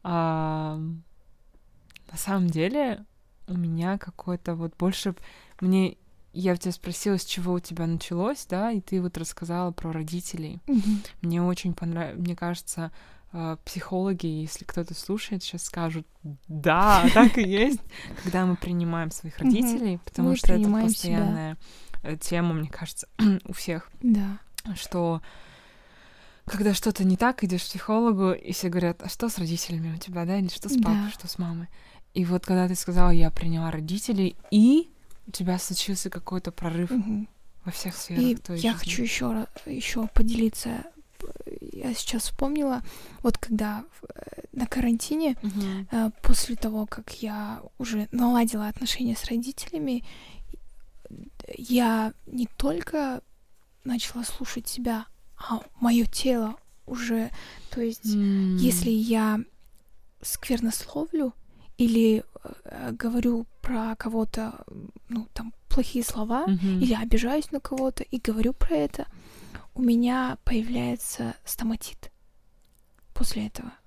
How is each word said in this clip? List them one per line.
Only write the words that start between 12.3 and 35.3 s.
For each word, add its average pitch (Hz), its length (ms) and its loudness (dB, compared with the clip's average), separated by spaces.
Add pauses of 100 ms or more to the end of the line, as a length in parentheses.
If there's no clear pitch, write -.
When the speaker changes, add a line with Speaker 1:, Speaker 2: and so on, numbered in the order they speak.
Speaker 1:
кажется, 170 560 -8 (400)
а, 160 320 -6
психологи, 185 600 -4
если 156 380 -6
кто-то 170 300 -6
слушает, 202 480 -6
щас - 220 -10
скажут: 165 420 -6 (420)
«Да, 175 640 6
так 233 240 10
и 226 40 4
есть», 208 380 2 (200)
Speaker 2:
<laughs> - 220 -14
Speaker 1:
когда 185 240 0
мы 180 100 2
принимаем 170 540 -2
своих - 300 -12
Speaker 2:
Мгм. 269 60 2
Speaker 1:
родителей, 233 580 2
потому - 260 0
Speaker 2:
Мы 180 60 4
Speaker 1:
что - 160 4
это - 100 10
Speaker 2:
принимаем 220 260 4
себя. 202 300 0
Speaker 1:
постоянная, 160 380 0 (460)
э, 156 140 -4
тема, 170 380 0
мне 156 160 -4
кажется, - 380 -12 (100)
<clears throat> 202 260 4
у - 80 -10
всех. - 380 -8 (120)
Speaker 2:
Да. 202 360 2 (360)
Speaker 1:
Что 170 460 -2 (1300)
когда 202 280 2
что-то 196 300 0
не 185 120 6
так, 240 280 2
идёшь 180 180 0
к - 40 -8
психологу, 208 680 2
и - 200 -6
все 180 180 -4
говорят: 175 320 0
«А 185 60 -10
что 233 200 -4
с 214 100 -6
родителями 165 560 -4
у 165 40 -8
тебя, 175 260 -6
да, 190 140 0
или 185 100 0
что - 200 -8
с 269 80 2
папой, 214 280 4
Speaker 2:
Да. 208 60 -4
Speaker 1:
что - 180 -12
с - 100 -8
мамой?» 170 300 -6 (460)
И 180 100 0
вот 180 220 0
когда 185 220 4
ты 180 60 0
сказала: 180 360 8
«Я 165 200 12
приняла 165 400 0
родителей», 185 640 0 (140)
и 247 400 8 (360)
у 208 40 -16